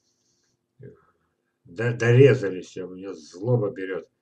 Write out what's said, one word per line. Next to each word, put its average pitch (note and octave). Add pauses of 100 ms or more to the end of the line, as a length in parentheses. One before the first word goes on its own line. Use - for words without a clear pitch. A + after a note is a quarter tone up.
(1700)
Д-, A#2
дорезались, A2
я, F#2
меня F#2
злоба G2+
берёт. F#2+ (140)